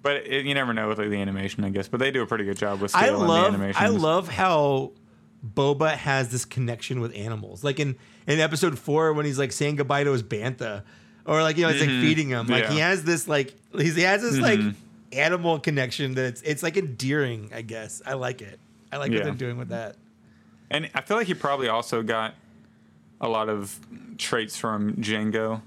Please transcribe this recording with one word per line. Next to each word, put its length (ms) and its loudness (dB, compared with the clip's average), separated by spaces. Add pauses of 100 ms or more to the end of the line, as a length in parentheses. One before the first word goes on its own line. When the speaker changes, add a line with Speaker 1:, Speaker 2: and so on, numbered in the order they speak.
Speaker 1:
But 260 -2
it, 180 -2
you 80 -2
never 200 0
know 160 0
with, 100 0
like, 100 0
the 120 0
animation, 420 -4
I 60 0
guess. 180 -2
But 140 -2
they 100 2
do 100 0
a 40 0
pretty 200 -2
good 120 -2
job 240 -2
with 140 -2
Speaker 2:
I 120 6
Speaker 1:
scale 120 2
Speaker 2:
love, 100 4 (240)
Speaker 1:
on 60 -2
the 60 0
Speaker 2:
I 120 -2
Speaker 1:
animations. 260 4
Speaker 2:
love 260 2
how 640 2 (540)
Boba 500 2
has 340 0
this 160 -4
connection 560 -4
with 140 -4
animals. 500 -8
Like 160 0
in, 140 0 (320)
in 120 2
episode 400 2
four, 340 2
when 120 0
he's, 140 -2
like, 120 0
saying 260 0
goodbye 280 0
to 60 4
his 120 0
bantha, 600 -6 (420)
or, 160 2
like, 160 2
you 60 4
know, 60 6
he's, 120 2
like, 80 4
Speaker 1:
Mm-hmm. 120 2
Speaker 2:
feeding 280 4
him. 180 -2
Like, 200 2
he 100 0
Speaker 1:
Yeah. 120 4
Speaker 2:
has 140 0
this, 240 0
like, 260 0 (200)
he's, 220 0
he 80 4
has 180 4
this, 160 2
like, 220 4
Speaker 1:
Mm-hmm. 120 2 (420)
Speaker 2:
animal 460 2
connection 560 -2
that 100 0
it's, 180 -6
it's, 200 -2
like, 140 0
endearing, 760 -2
I 80 -10
guess. 440 -12
I 80 -6
like 280 -6
it. 160 -16 (360)
I 40 -8
like 140 -2
what 80 2
Speaker 1:
Yeah. 60 0
Speaker 2:
they're 80 -4
doing 240 -6
with 120 -10
that. 260 -8 (720)
Speaker 1:
And 260 -2
I 60 0
feel 160 -2
like 100 0
he 60 0
probably 340 0
also 360 0
got 320 -2 (840)
a 80 -2
lot 220 0
of 280 -6 (400)
traits 380 -4
from 400 -2
Jango. 720 -2